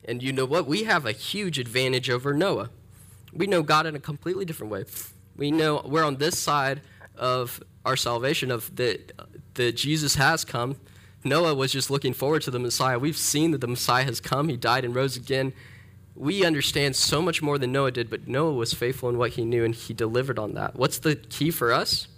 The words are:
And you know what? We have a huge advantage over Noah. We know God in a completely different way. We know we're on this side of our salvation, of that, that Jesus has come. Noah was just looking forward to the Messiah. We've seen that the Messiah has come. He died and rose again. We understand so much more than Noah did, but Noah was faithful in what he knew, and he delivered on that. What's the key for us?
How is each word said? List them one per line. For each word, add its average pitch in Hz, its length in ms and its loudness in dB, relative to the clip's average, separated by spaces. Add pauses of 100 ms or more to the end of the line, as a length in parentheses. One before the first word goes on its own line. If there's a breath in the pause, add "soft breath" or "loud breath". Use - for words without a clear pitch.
And 123 160 -6
you 135 100 -2
know 131 140 0
what? 147 220 0
We 185 160 0
have 185 220 2
a 110 60 0
huge 185 460 -4
advantage 127 520 0
over 127 240 0
Noah. 143 360 0 (640 loud breath)
We 175 140 0
know 180 160 4
God 151 220 4
in 156 100 -4
a 143 40 -8
completely 175 460 -4
different 127 260 -8
way. 98 140 -4 (500)
We 143 160 0
know 156 340 2
we're 156 200 2
on 143 120 0
this 151 220 0
side 143 420 0 (360 loud breath)
of 127 440 -2 (240)
our 131 100 2
salvation, 127 560 0
of 113 240 -6
that, 120 360 -2 (440)
that 120 200 2
Jesus 147 400 0
has 151 300 2
come. 127 320 -4 (460 loud breath)
Noah 156 300 2
was 135 180 0
just 135 180 -2
looking 143 240 0
forward 151 300 0
to 139 80 -4
the 123 80 -2
Messiah. 123 380 2
We've 143 200 0
seen 156 340 2
that 139 80 0
the 127 80 -2
Messiah 123 380 2
has 127 160 -4
come. 143 280 0
He 135 60 -2
died 120 300 2
and 120 100 -4
rose 131 220 0
again. 131 340 -2 (640 loud breath)
We 180 300 0
understand 143 500 2
so - 260 2
much 170 200 0
more 143 160 2
than 123 140 0
Noah 135 200 2
did, 120 180 -4
but - 180 -8
Noah 147 260 0
was 113 200 0
faithful 127 360 -2
in 120 80 0
what 123 140 0
he 123 120 -4
knew, 117 220 2
and 117 100 2
he - 180 -12
delivered 117 460 0
on 101 140 -6
that. 53 220 -4
What's 143 240 2
the 156 160 2
key - 360 -2
for 120 200 2
us? - 360 0 (100)